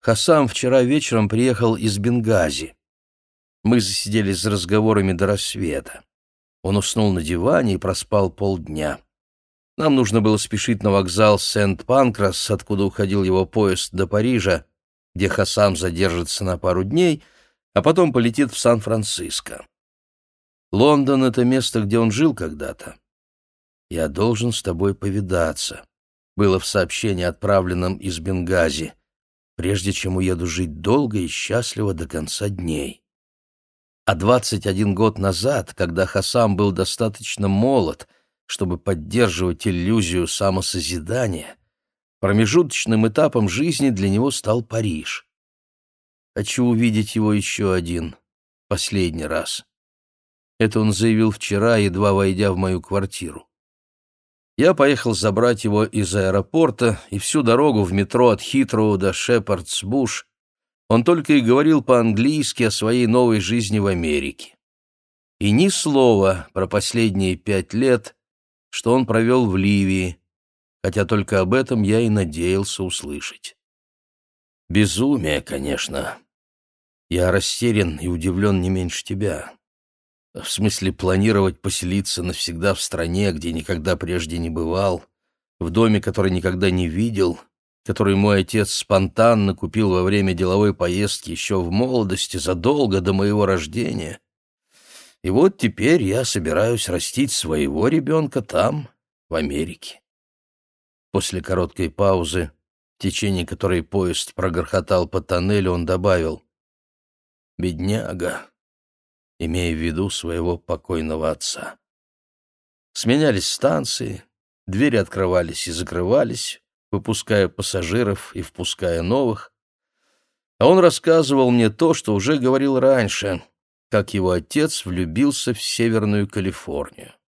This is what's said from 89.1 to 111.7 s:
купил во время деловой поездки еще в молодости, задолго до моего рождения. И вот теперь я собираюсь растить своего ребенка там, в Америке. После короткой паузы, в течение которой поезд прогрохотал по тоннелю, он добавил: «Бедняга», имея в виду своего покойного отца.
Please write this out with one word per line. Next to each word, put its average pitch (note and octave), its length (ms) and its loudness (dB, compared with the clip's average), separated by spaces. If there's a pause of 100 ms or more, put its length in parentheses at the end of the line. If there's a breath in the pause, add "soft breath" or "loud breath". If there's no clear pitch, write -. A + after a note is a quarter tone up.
купил G#2 360 -2
во F2+ 120 2
время F#2+ 320 2
деловой F#2+ 400 2
поездки F2+ 560 -2
еще F#2+ 320 -2
в E2+ 80 -4
молодости, G#2+ 680 -2
задолго F#2+ 640 0
до F#2+ 140 0
моего G2+ 320 2
рождения. F2 720 -4 (1040 loud breath)
И F#2 80 -2
вот D#3 260 4
теперь C3 460 2
я A2+ 240 -2
собираюсь G2 640 0
растить G#2+ 420 -2
своего D2+ 560 -2
ребенка D3 540 0
там, A#2+ 480 -2 (400)
в E2 60 -4
Америке. D#2 640 -6 (1080)
После F#2+ 280 -4
короткой F2+ 480 -4
паузы, F2+ 640 0 (460)
в - 40 -16
течение F#2+ 440 -2
которой F2+ 360 -2
поезд F2+ 520 -4
прогрохотал F2+ 760 0
по F2+ 140 -4
тоннелю, F#2+ 500 0
он E2+ 140 -2
добавил: F2 560 0 (1120)
«Бедняга», F2+ 960 -4 (880)
имея E2 360 -2
в D#2 40 -6
виду E2 300 -2
своего E2+ 480 -4
покойного D#2+ 760 -4
отца. - 460 -8 (1200)